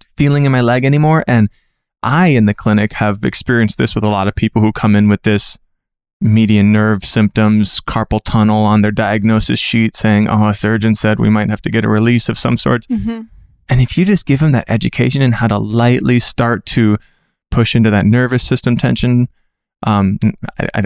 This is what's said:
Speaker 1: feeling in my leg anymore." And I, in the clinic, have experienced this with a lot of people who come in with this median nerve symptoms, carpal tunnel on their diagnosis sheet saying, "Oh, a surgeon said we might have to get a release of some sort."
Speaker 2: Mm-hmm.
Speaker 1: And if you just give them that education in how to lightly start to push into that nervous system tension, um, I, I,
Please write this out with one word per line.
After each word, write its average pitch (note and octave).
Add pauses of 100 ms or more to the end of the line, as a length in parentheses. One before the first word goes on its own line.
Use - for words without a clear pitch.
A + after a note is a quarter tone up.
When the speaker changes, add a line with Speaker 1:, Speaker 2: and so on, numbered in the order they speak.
(160)
Speaker 1:
feeling C#3+
in C3+
my B2+
leg B2
anymore." D3+
And A2+ (520)
I, D3+
in A#2+
the G2+
clinic, G#2+
have G#2
experienced A#2
this -
with A#2
a -
lot G2+
of -
people A2
who G#2+
come G#2+
in G#2
with G#2
this - (640)
median G#2+
nerve G#2+
symptoms, G#2+
carpal G#2+
tunnel G#2+
on G#2
their G#2
diagnosis A2
sheet A2+
saying, G#2
"Oh, G#2+
a G#2
surgeon A2
said G#2+
we A2+
might G#2+
have G#2+
to A#2+
get A2
a A2
release A#2
of -
some B2
sort." B2
Speaker 2:
Mm-hmm. A3+ (460)
Speaker 1:
And B2+
if -
you F3+
just G3
give C3+
them D#3
that A#2+
education B2+
in B2+
how A#2
to G#2
lightly A#2+
start A#2
to G#2+ (540)
push A#2
into A2+
that G2+
nervous B2
system B2
tension, B2 (580)
um, G2+ (400)
I, -
I, G2+